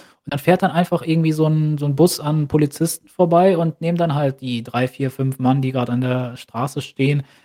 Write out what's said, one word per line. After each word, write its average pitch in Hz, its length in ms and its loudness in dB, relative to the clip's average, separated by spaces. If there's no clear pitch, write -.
dann 143 140 -6
fährt 180 240 2
dann 185 80 0
einfach 175 320 0
irgendwie 160 300 0
so 156 140 2
'n, 156 300 0
so 143 100 -4
'n 143 100 0
Bus 165 240 4
an 151 260 0
Polizisten 151 600 -2
vorbei 175 500 4
und 165 220 -2
nehmen 170 180 -2
dann 165 160 0
halt 139 260 -2
die 123 220 -4
drei, 123 240 -2
vier, 131 240 -4
fünf 131 300 -4
Mann, 131 200 2
die 131 120 -2
grad 123 180 -2
an 123 120 0
der 127 340 -2
Straße 131 460 -6
stehen, 139 420 -2